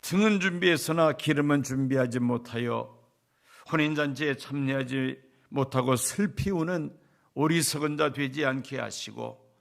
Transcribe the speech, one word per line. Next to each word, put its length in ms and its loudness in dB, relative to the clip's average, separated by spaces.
등은 380 2
준비했으나 720 2
기름은 500 2
준비하지 580 0
못하여 760 -2
혼인잔치에 680 0
참여하지 800 -2
못하고 480 2
슬피 540 -2
우는 420 -2
어리석은 640 2
자 160 2
되지 320 -2
않게 340 -2
하시고 580 -10